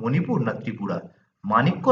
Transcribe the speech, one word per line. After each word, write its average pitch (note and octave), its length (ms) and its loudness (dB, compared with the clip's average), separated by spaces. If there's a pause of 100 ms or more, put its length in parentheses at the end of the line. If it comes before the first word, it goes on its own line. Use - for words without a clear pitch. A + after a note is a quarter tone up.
মণিপুর E3+ 360 0 (100)
না G#2+ 140 -2
ত্রিপুরা? G2 360 -6 (480)
মাণিক্য A#2+ 460 2